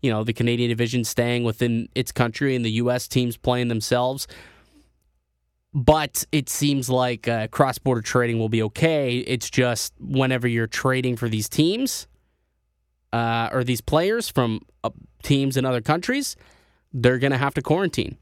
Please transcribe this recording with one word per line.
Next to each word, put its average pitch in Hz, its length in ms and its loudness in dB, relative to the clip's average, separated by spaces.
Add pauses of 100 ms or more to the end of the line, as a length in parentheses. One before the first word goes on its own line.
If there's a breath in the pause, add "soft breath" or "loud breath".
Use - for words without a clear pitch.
you 131 100 0
know, 110 140 0
the 117 80 -2
Canadian 120 380 0
division 117 340 0
staying 120 400 -2
within 117 500 0
its 127 160 -4
country 131 460 0
and 120 80 -2
the 113 80 -2
U 120 180 0
S 123 160 -2
teams 123 320 0
playing 123 300 0
themselves. 123 580 -2 (1500 loud breath)
But 151 600 2
it 147 180 0
seems 139 400 0
like, 127 380 0
uh, 110 200 0
cross-border 127 540 2
trading 120 360 2
will 110 120 0
be 110 140 2
okay. 135 540 0
It's 127 320 -4
just 123 480 0
whenever 131 500 0
you're 117 180 0
trading 127 500 0
for 120 120 -2
these 110 200 -2
teams, 208 580 0 (1040)
uh, 117 400 0
or 131 100 0
these 120 180 -2
players 196 480 0
from, 117 320 0 (240)
uh, 113 60 -2 (320)
teams 139 340 0
in 131 80 0
other 127 160 0
countries, 185 560 -2 (560 soft breath)
they're 127 260 4
gonna 135 200 0
have 139 160 0
to 151 80 -2
quarantine. 160 600 -2